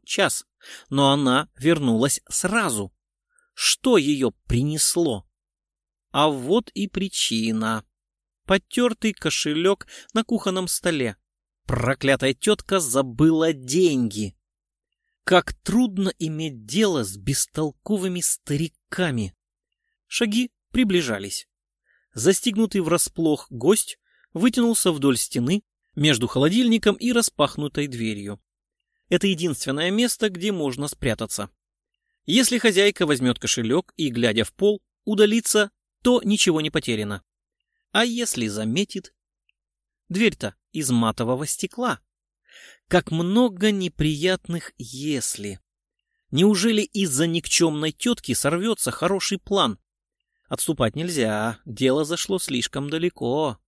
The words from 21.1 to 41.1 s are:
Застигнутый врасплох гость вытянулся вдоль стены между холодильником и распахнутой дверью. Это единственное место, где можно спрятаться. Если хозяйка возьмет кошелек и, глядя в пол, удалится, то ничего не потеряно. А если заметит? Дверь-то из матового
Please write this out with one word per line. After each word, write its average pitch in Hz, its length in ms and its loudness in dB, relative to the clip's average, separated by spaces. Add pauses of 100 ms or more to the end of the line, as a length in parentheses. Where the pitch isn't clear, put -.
Застигнутый 196 680 2
врасплох 165 680 0
гость - 480 0 (360)
вытянулся 226 580 2
вдоль 139 260 2
стены 143 460 -2 (320)
между 139 320 2
холодильником 214 680 2
и 247 180 -4
распахнутой 147 720 0
дверью. 107 540 -8 (680)
Это 175 200 2
единственное 160 640 -2
место, 226 380 0
где 185 220 -4
можно 143 380 -4
спрятаться. 107 600 -6 (760)
Если 240 320 2
хозяйка 202 480 4
возьмет 127 340 0
кошелек 120 560 -2
и, 156 140 -2
глядя 113 340 0
в - 80 -4
пол, 208 300 0 (240)
удалится, 214 680 2 (300)
то 247 220 4
ничего 180 380 2
не 151 80 -4
потеряно. 107 540 -4 (680)
А 226 140 2
если 233 420 -2
заметит? 110 640 -4 (960)
Дверь-то 180 460 0 (160)
из 147 180 -2
матового 120 560 0